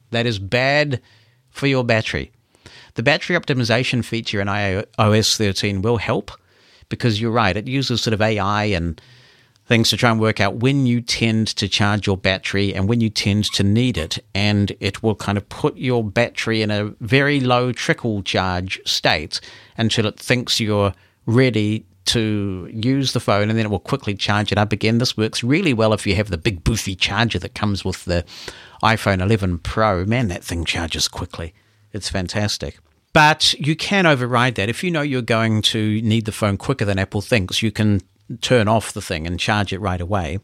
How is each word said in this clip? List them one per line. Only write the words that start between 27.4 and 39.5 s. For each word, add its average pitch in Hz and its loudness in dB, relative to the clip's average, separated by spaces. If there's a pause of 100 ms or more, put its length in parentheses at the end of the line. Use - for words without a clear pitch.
comes 101 -2
with - -6
the 87 0 (600)
iPhone 107 2
eleven 98 2
Pro. 98 0
Man, 113 0
that 87 -8
thing 82 -6
charges 82 -4
quickly. - -10 (400)
It's 98 -8
fantastic. 98 -4 (340)
But 151 6
you 156 0
can 196 0
override 123 2
that. 98 0
If - -6
you 180 -2
know 156 -2
you're 135 -2
going 113 2
to 107 0
need 113 2
the 107 -4
phone 101 0
quicker 113 -2
than 101 0
Apple 98 -2
thinks, 98 -2
you 110 0
can 104 2 (400)
turn 117 2
off 107 0
the 104 -8
thing 82 -4
and 85 -4
charge 104 0